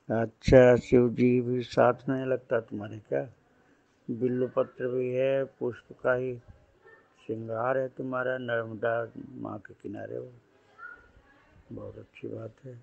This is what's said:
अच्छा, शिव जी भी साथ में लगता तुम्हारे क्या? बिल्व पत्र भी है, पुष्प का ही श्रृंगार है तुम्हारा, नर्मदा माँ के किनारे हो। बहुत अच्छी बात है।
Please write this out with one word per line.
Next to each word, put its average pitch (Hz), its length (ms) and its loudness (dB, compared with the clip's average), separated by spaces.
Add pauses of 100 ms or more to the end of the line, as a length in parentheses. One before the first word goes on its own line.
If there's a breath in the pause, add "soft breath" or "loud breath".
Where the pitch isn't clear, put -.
(140)
अच्छा, 123 640 8
शिव 123 320 4
जी 123 320 2
भी 123 220 -4
साथ 123 460 2
में 131 160 -4
लगता 127 360 -2
तुम्हारे 107 380 -10
क्या? 139 280 -4 (800)
बिल्व 123 480 -2
पत्र 127 320 -2
भी 127 220 -4
है, 135 360 0
पुष्प - 580 -10
का 127 100 2
ही 127 220 -4 (840)
श्रृंगार 113 580 -4
है 131 100 -2
तुम्हारा, 127 500 -4
नर्मदा 117 760 -4 (260)
माँ 107 220 -10
के - 140 -20
किनारे 107 440 -12
हो। 127 120 -12 (1400)
बहुत 104 260 -16
अच्छी 107 300 -16
बात 110 380 -14
है। 123 180 -18